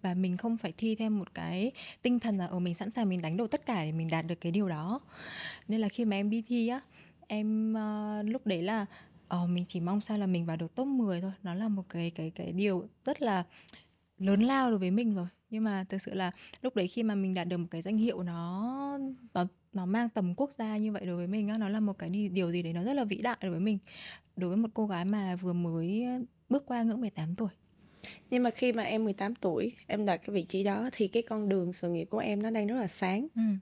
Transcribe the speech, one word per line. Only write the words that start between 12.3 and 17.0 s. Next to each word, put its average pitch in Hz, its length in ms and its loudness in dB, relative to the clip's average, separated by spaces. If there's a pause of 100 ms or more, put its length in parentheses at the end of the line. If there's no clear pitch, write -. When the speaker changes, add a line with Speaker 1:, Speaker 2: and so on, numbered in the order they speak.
Speaker 1:
điều 190 360 2 (180)
rất 294 160 -2
là 196 220 2 (760)
lớn 196 240 4
lao 262 280 4
đối 214 100 4
với 185 120 2
mình 220 240 4
rồi. 175 120 -2 (220)
Nhưng 220 140 -2
mà 202 260 2
thực 196 120 -2
sự - 120 -8
là 185 180 0 (300)
lúc 254 140 -2
đấy 185 120 2
khi 226 160 -2